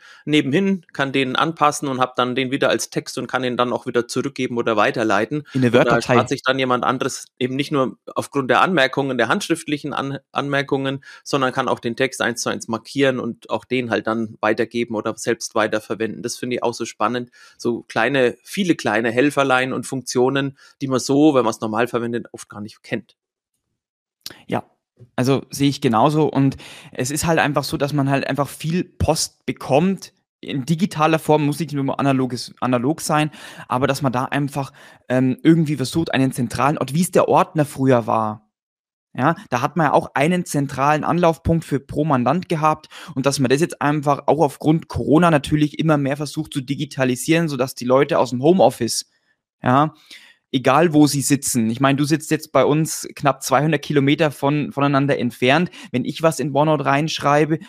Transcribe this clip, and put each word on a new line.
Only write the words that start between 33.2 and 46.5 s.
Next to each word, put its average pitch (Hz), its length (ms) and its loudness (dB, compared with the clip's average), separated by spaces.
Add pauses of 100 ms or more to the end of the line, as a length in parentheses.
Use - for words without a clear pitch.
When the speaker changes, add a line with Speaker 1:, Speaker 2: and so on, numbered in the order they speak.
Speaker 2:
aber 123 200 0
dass 135 140 -2
man 131 120 0
da 127 100 -2
einfach, 139 480 -4 (380)
ähm, 127 340 2
irgendwie 156 320 4
versucht, 135 380 -4
einen 131 180 2
zentralen 127 460 0
Ort, 131 160 -6
wie 165 80 2
es 180 100 -2
der - 160 4
Ordner 151 380 2
früher 131 420 2
war. 110 380 -2 (680)
Ja, 160 220 0 (140)
da 120 120 0
hat 143 140 -2
man 160 120 4
ja 117 60 0
auch 160 200 2
einen 175 320 0
zentralen 143 580 0
Anlaufpunkt 165 600 2
für 139 140 -2
pro - 260 -4
Mandant 143 420 0
gehabt 156 420 0 (260)
und 135 100 0
dass 139 140 0
man 123 100 2
das 135 100 4
jetzt - 220 -2
einfach 143 460 0
auch 147 120 4
aufgrund 156 480 0
Corona 156 440 4
natürlich 151 480 0
immer 156 180 2
mehr 139 180 -2
versucht 147 380 -8